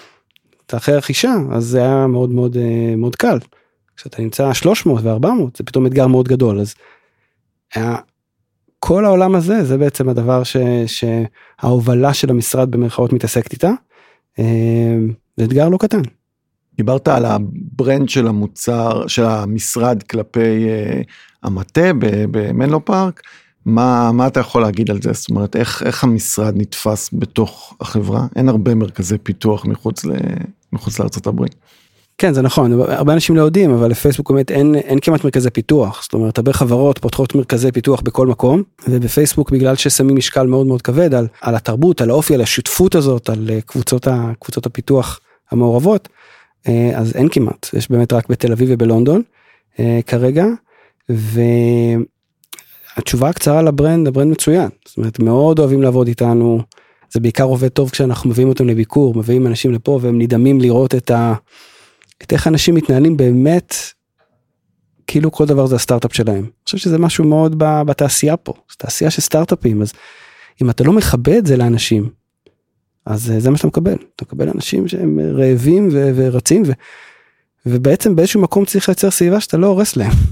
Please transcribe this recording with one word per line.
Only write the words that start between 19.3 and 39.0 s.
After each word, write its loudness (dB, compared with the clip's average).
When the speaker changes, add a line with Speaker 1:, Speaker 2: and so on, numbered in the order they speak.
Speaker 2:
כלפי, -2
אה, -4
המטה 0
ב-, 0
במנלו -2
פארק. -2
מה, 2
מה 2
אתה 0
יכול -2
להגיד -2
על -4
זה? -2
זאת -8
אומרת, -4
איך, -4
איך -4
המשרד -2
נתפס -4
בתוך -6
החברה? -4
אין 2
הרבה 0
מרכזי -2
פיתוח -4
מחוץ -6
ל-, -4
מחוץ -6
לארצות -6
הברית. -4
Speaker 1:
כן, 2
זה 2
נכון. 2
הרבה 0
אנשים 2
לא 4
יודעים, 4
אבל 2
לפייסבוק -2
באמת 2
אין, 2
אין 0
כמעט 0
מרכזי 0
פיתוח. 0
זאת -12
אומרת, -2
הרבה 0
חברות 2
פותחות -2
מרכזי 0
פיתוח 0
בכל 0
מקום, 2
ובפייסבוק, 0